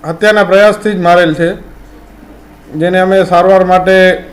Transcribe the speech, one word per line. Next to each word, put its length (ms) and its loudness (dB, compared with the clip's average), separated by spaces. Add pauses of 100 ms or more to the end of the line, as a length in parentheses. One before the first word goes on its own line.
હત્યાના 420 0
પ્રયાસથી 460 0
જ 100 -4
મારેલ 320 2
છે, 100 -2 (1300)
જેને 180 -2
અમે 180 0 (140)
સારવાર 400 2
માટે 260 2 (360)